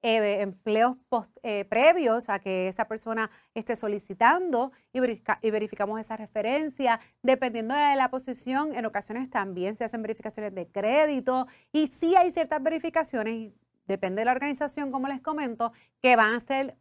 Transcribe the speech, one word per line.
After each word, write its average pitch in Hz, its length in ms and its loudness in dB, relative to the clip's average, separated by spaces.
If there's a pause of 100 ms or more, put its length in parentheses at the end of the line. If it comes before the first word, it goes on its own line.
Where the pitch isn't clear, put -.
eh, 214 380 2
empleos 214 560 0 (140)
post-, - 340 -4
eh, 208 220 -4
previos 240 640 4
a 202 100 0
que 185 300 -2
esa 214 180 -4
persona 220 420 -4 (240)
esté 226 220 -4
solicitando 240 960 2 (220)
y 254 80 0
verifica-, 220 400 -2
y 220 100 0
verificamos 214 480 -2
esa 220 160 -8
referencia. 233 880 -2 (200)
Dependiendo 247 540 0
de 285 220 4
la 254 120 2
posición, 262 640 -4
en 240 120 -4
ocasiones 226 440 -6
también 196 460 -4
se 240 80 -6
hacen 226 180 -6
verificaciones 214 540 -8
de 175 140 -8
crédito 254 800 2 (260)
y 302 140 2
sí 339 280 2
hay 359 160 6
ciertas 302 320 -2
verificaciones, 311 680 -2
y 220 200 -10 (340)
depende 190 340 -2
de 226 60 0
la 247 40 4
organización, 285 580 -2
como 262 200 -4
les 269 100 -6
comento, 240 540 -4 (280)
que 254 140 6
van 220 180 4
a 240 60 -2
ser 269 420 -4